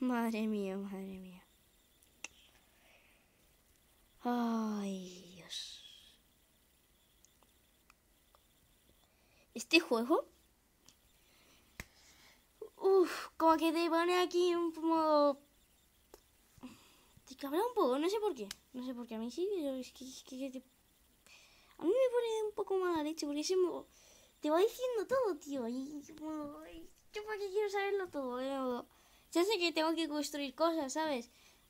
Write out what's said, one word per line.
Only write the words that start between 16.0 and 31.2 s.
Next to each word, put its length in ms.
te 100
cabrea 240
un 140
poco, 240
no 100
sé 120
por 140
qué, 140
no 140
sé 80
por 120
qué, 100
a 20
mí 120
sí, 240
pero 200
es 180
que, 140
es 180
que, 140
que 120
te, 140
a 60
mí 80
me 200
pone 380
un 60
poco 240
mala 240
leche, 240
porque 160
ese 160
modo, 280
te 80
va 120
diciendo 460
todo, 300
tío, 320
y 340
como, 420
ay, 280
¿yo 140
para 120
qué 120
quiero 180
saberlo 400
todo? 320
Eh, 460
ya 120
sé 140
que 140
tengo 240
que 120
construir 460
cosas, 380
¿sabes? 360